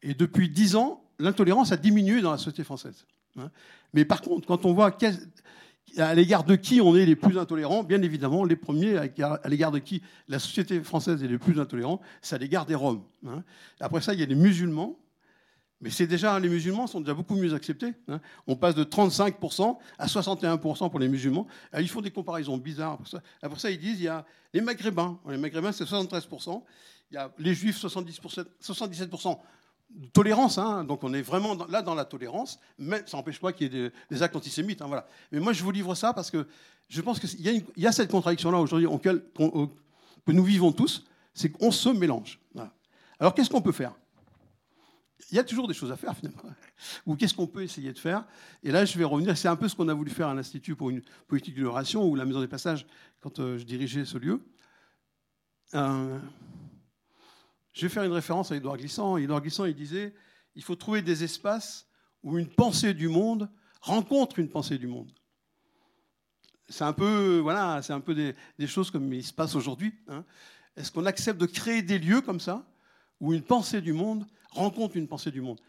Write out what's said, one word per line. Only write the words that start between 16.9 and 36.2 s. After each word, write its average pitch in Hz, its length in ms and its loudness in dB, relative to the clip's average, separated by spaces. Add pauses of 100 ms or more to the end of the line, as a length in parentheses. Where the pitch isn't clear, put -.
déjà 147 140 -4
beaucoup 170 220 -4
mieux 175 180 2
acceptés, 233 400 -6 (140)
hein. 156 120 -8 (260)
On 131 80 0
passe 170 200 4
de 151 100 2
trente-cinq 196 560 2
pour - 140 -6
cent 226 240 0 (200)
à - 100 -4
soixante 190 360 -2
et - 20 2
un 165 120 2
pour 151 180 -4
cent 180 140 -2
pour 143 100 -4
les 131 80 2
musulmans. 135 380 0 (260)
Alors, 156 100 -2
ils 175 60 -2
font 226 140 -6
des 202 80 -6
comparaisons 156 480 -6
bizarres. 151 340 -8
Après - 160 -14
ça, - 140 -12 (180)
après 147 200 -10
ça, 208 100 -2
ils 185 80 -4
disent, 202 200 -4
il 175 60 -4
y 165 40 0
a 160 180 -6 (260)
les 175 80 2
Maghrébins. 185 680 -2
Les 139 120 -6
Maghrébins, 160 340 -4
c'est 175 140 -6
soixante-treize 185 400 -4
pour 147 160 -14
cent. 196 220 -10 (460)
Il 143 40 -18
y 143 40 -10
a 135 200 -10
les 170 160 2
Juifs, 208 240 -2
soixante-dix 175 420 -10
pour 165 100 -16
cent, 185 120 -10 (180)
soixante-dix-sept 180 480 -8
pour - 140 -12
cent - 200 -4 (480)
de 180 180 -20
tolérance, 214 500 6
hein. 202 240 -2
Donc 143 220 -4
on 131 100 -4
est 139 80 -2
vraiment 190 320 -2
dans, 170 120 -8
là 185 140 0
dans 170 140 -4
la 156 100 -4
tolérance, 139 540 -10 (180)
mais 185 300 -6
ça - 100 -12
n'empêche 143 220 -8
pas 185 140 -4
qu'il 147 200 -4
y 131 40 -8
ait 127 120 -4
des, - 60 -12 (160)
des 151 100 -4
actes 170 140 0
antisémites, 160 480 -6
hein, 143 60 -10
voilà. 139 180 -6 (240)
Mais 147 80 -4
moi 208 140 0
je 170 100 -2
vous 190 80 -2
livre 185 240 -4
ça 220 180 0
parce 185 160 -8